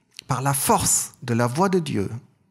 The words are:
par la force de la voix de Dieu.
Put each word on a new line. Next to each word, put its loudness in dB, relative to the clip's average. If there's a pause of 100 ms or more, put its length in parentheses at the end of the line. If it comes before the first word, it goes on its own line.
(280)
par -2
la 2
force 0 (100)
de -2
la 4
voix 2
de 2
Dieu. -2 (400)